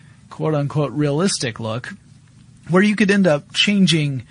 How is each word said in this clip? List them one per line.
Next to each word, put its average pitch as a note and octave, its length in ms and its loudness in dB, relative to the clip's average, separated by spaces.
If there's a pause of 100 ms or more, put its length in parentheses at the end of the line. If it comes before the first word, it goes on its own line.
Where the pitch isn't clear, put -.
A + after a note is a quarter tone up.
(300)
quote-unquote D3 640 -2
realistic D3 680 -2
look A2+ 340 -8 (760)
where F#3 140 4
you G#3 140 2
could G3+ 120 2
end G3 160 4
up D3 280 0
changing D#3+ 760 0